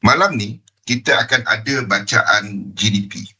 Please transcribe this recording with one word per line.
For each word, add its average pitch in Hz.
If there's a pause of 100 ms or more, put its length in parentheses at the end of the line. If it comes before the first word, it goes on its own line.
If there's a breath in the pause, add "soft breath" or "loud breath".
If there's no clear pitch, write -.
Malam 196
ni, 107 (240)
kita 123 (120)
akan 123
ada 131
bacaan 101
G 104
D 101
P. - (180)